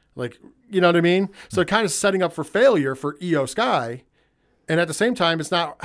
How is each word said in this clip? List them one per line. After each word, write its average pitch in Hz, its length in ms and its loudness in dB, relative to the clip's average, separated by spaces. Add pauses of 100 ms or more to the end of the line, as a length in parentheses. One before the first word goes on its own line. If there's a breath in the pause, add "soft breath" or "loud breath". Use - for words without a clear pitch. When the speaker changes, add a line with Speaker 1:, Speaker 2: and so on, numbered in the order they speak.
(160)
Speaker 1:
Like, 123 240 -8 (300)
you 190 120 0
know 180 60 6
what 170 100 4
I 165 40 4
mean? 185 280 2 (180 loud breath)
So 180 160 0
Speaker 2:
Mm. - 40 0
Speaker 1:
kind 214 180 0
of 175 60 -4
setting 190 300 0
up 170 120 0
for 156 100 -6
failure 180 520 2
for 147 280 -6
Io 156 220 0
Sky. 131 580 -4 (640)
And 160 140 0
at 170 80 0
the 156 40 -8
same 233 220 0
time, 165 240 0
it's 151 120 -8
not 170 340 -2